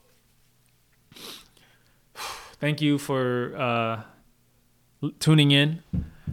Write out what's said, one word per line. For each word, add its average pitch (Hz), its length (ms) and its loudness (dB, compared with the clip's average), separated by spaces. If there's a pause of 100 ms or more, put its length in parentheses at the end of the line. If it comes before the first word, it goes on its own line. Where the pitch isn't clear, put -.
(1160)
<sighs> - 1000 -20 (440)
thank 147 220 -2
you 147 180 2
for, 127 580 -2
uh, 113 460 -2 (1000)
l-, 151 180 -4
tuning 151 300 6
in. 147 320 2 (500)